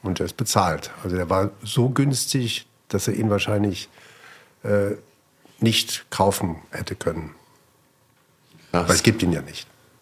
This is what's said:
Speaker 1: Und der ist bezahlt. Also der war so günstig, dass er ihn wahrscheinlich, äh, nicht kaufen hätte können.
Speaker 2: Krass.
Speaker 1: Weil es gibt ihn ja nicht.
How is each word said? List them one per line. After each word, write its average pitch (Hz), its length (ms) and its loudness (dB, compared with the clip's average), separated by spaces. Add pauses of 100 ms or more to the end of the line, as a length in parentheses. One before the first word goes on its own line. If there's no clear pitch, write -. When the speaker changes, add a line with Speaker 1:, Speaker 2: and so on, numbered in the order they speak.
Speaker 1:
Und 92 160 -2
der - 60 -2
ist - 140 -8
bezahlt. 90 540 0 (120)
Also 90 120 -2
der 90 120 -2
war 92 220 2 (120)
so 123 280 2
günstig, 131 760 0 (220)
dass - 180 -2
er 110 60 0
ihn 107 160 0
wahrscheinlich, 104 640 0 (720)
äh, 101 300 2 (680)
nicht - 500 0
kaufen 95 480 0 (140)
hätte - 240 -8
können. 80 400 -6 (1400)
Speaker 2:
Krass. 85 180 2
Speaker 1:
Weil 87 80 4
es - 60 0
gibt 110 200 4
ihn 90 80 2
ja 73 120 -2
nicht. - 240 -14 (360)